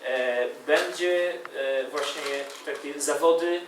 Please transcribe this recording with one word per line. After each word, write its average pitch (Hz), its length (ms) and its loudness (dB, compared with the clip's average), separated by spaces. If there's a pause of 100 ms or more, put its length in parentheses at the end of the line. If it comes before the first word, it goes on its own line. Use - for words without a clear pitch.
e, 123 400 2 (200)
będzie, 175 680 2 (220)
e, 135 280 0
właśnie 143 600 -4 (220)
takie 147 340 -8
zawody 165 680 4